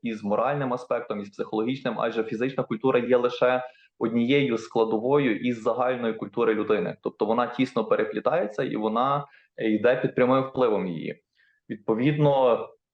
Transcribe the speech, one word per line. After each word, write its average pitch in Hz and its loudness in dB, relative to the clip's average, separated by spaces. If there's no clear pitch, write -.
і 117 -4
з 107 -10
моральним 123 0
аспектом, 113 -4
і 98 -8
з 101 -14
психологічним, 113 -4
адже 113 0
фізична 127 -4
культура 123 0
є 123 4
лише 123 0
однією 120 2
складовою 113 0
із 120 -4
загальної 120 -2
культури 110 0
людини. 107 0
Тобто - -4
вона 113 2
тісно 120 -2
переплітається 127 -2
і - -4
вона, 120 0
е, 113 -2
йде 110 4
під - -2
прямим 127 4
впливом 107 0
її. 78 -8
Відповідно, 131 2